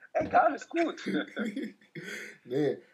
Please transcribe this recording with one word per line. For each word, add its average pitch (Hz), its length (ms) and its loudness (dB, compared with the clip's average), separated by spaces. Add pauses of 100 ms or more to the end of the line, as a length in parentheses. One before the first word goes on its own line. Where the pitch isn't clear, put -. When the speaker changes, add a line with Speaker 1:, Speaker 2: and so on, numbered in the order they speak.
(140)
Speaker 1:
Ey, - 200 0
alles 311 340 4
gut. 330 380 0
Speaker 2:
<laughs> 202 40 -4 (1300)
Nee, 135 340 0 (160)